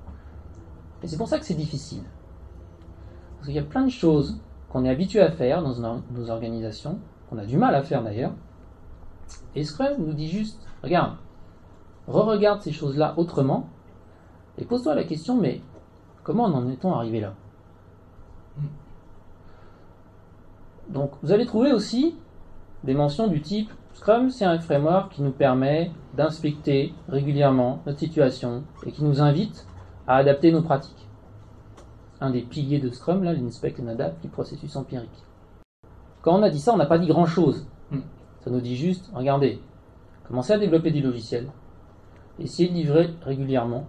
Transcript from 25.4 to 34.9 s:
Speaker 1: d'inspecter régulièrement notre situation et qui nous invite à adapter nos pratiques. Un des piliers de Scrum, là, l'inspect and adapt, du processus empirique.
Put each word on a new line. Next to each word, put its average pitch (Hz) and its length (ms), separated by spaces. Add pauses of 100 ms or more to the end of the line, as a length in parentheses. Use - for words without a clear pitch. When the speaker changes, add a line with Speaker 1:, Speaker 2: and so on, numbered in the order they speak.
Speaker 1:
d'inspecter 147 800 (140)
régulièrement 139 800
notre 143 100
situation 131 680 (220)
et 120 60
qui 147 120
nous 147 180
invite 147 440 (400)
à 131 120
adapter 143 340
nos 160 100
pratiques. - 460 (1120)
Un 120 80
des 123 120
piliers 143 380
de 123 120
Scrum, 185 320
là, 170 100
l'inspect 127 480
and 120 60
adapt, 135 340
du - 60
processus - 480
empirique. 127 480 (1000)